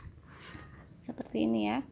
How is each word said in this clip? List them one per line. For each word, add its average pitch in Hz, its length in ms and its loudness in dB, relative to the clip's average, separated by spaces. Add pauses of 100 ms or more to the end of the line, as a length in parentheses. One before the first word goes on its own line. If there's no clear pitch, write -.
(1000)
Seperti - 480 0
ini 220 240 6
ya. 240 80 4 (120)